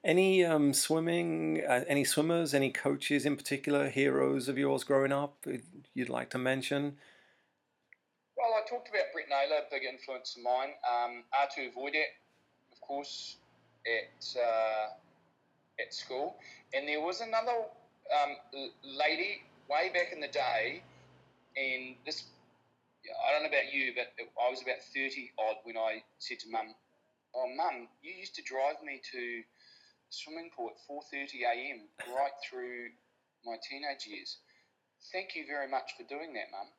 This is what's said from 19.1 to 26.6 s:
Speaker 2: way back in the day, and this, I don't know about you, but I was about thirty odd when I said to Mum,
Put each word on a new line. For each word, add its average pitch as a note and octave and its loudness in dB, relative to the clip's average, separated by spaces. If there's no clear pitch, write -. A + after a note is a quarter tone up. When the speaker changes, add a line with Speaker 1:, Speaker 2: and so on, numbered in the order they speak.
Speaker 2:
way E3+ 2
back F3 2
in D#3+ -10
the C#3+ -6
day, A#2 0
and B2+ -4
this, - -8
I C3+ 4
don't D3+ 4
know D#3 -2
about C#3+ 0
you, C3+ 0
but B2 -4
I B2+ 4
was C3 -6
about B2+ -2
thirty C3+ -6
odd A2 0
when A2+ -10
I A2+ -2
said - -10
to A2 -16
Mum, A2 -4